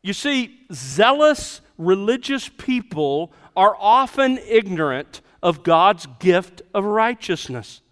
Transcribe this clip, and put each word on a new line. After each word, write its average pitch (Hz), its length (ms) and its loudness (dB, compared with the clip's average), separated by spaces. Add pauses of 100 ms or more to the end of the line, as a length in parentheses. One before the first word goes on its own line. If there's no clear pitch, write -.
You 196 100 -6
see, 262 480 -6 (120)
zealous 220 880 0 (180)
religious 208 680 -2
people 156 840 -4 (240)
are 190 220 4
often 254 600 2
ignorant 170 800 -2 (220)
of 170 200 -2
God's 170 440 2 (120)
gift 180 440 0 (100)
of 196 120 -2
righteousness. 208 960 -4 (120)